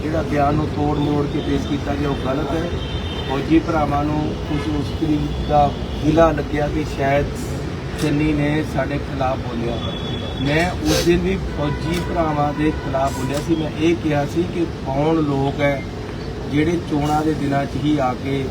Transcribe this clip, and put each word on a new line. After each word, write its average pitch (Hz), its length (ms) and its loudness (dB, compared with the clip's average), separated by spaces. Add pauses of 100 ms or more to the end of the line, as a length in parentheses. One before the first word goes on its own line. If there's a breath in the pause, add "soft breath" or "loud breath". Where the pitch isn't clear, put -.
ਜਿਹੜਾ 156 180 0
ਬਿਆਨ 143 340 2
ਨੂੰ 151 200 2
ਤੋੜ 147 220 0
ਮਰੋੜ 147 360 2
ਕੇ 151 140 0
ਪੇਸ਼ 139 200 0
ਕੀਤਾ 143 280 -2
ਗਿਆ 143 140 0
ਉਹ 135 160 -2
ਗਲਤ 143 260 0
ਹੈ। 165 180 -2 (600)
ਫੌਜੀ 139 380 4
ਭਰਾਵਾਂ 147 380 2
ਨੂੰ 151 160 0 (280)
ਕੁਝ 151 100 0 (160)
ਉਸ 143 240 -2
ਤਰੀਕ 151 500 0
ਦਾ 147 200 6 (360)
ਗਿਲਾ 160 260 6
ਲੱਗਿਆ 147 420 -2
ਕਿ 151 100 -2 (120)
ਸ਼ਾਇਦ 143 300 2 (760)
ਚੰਨੀ 151 320 2
ਨੇ 147 300 2 (100)
ਸਾਡੇ 139 240 0
ਖਿਲਾਫ 131 400 -2 (100)
ਬੋਲਿਆ। 120 300 -2 (640)
ਮੈਂ 151 280 2 (140)
ਉਸ 156 220 4
ਦਿਨ 175 160 6
ਵੀ 185 140 2 (220)
ਫੌਜੀ 147 420 -2 (100)
ਭਰਾਵਾਂ 147 480 0
ਦੇ 156 140 2 (120)
ਖਿਲਾਫ 135 340 0
ਬੋਲਿਆ 131 300 -2
ਸੀ। 165 80 4
ਮੈਂ 156 140 -2 (100)
ਇਹ 165 240 4
ਕਿਹਾ 143 300 2
ਸੀ 170 100 2 (100)
ਕਿ 170 120 0 (200)
ਕੌਣ 151 380 2
ਲੋਕ 139 380 0
ਹੈ 139 200 2 (680)
ਜਿਹੜੇ 160 280 2 (100)
ਚੋਣਾਂ 151 360 0
ਦੇ 156 160 2
ਦਿਨਾਂ 139 240 0
'ਚ 135 180 -4
ਹੀ 151 200 2
ਆ 127 100 0 (100)
ਕੇ 135 280 -2